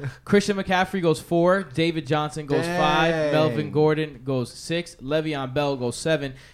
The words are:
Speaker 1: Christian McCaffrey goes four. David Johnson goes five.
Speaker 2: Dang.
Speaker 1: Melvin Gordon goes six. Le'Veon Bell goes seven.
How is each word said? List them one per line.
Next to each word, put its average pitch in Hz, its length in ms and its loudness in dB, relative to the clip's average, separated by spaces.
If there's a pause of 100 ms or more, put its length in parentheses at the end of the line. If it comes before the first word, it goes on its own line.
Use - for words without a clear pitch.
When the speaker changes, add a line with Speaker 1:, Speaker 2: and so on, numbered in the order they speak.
(240)
Speaker 1:
Christian 202 320 4
McCaffrey 185 460 0
goes 160 180 2
four. 175 420 2
David 160 460 -2
Johnson 151 380 -2
goes 156 200 0
five. 160 460 2
Speaker 2:
Dang. 156 200 0
Speaker 1:
Melvin 151 380 2
Gordon 151 540 0
goes 127 280 -2
six. - 440 -6
Le'Veon 143 580 -4
Bell 143 220 0
goes 120 200 -2
seven. 143 380 -2 (180)